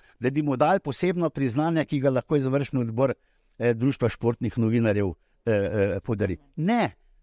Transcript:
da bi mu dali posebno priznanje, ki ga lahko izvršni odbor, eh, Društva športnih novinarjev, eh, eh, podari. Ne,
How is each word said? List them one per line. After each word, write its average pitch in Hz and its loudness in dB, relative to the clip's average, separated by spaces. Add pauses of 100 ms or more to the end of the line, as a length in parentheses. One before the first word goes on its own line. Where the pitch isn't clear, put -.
(200)
da 123 0
bi 139 -2
mu 143 -2
dali 160 2
posebno 170 -2
priznanje, 143 -2
ki 147 -4
ga 135 2
lahko 131 0
izvršni 135 0
odbor, 117 0 (460)
eh, 120 2
Društva 120 0
športnih 117 -2
novinarjev, 110 2 (320)
eh, 117 0
eh, 98 0
podari. 98 -2 (160)
Ne, 190 0 (300)